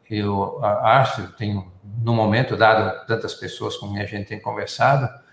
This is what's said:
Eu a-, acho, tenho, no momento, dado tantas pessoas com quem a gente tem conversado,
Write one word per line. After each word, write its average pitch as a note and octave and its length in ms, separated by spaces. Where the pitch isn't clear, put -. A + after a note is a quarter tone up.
Eu G2+ 540
a-, A2+ 380
acho, G#2+ 320
tenho, G2+ 360
no A#2 120
momento, A2 420
dado G#2+ 520
tantas A2+ 260
pessoas - 420
com G2+ 160
quem G2+ 100
a G2+ 40
gente G2+ 220
tem G#2 120
conversado, A#2 680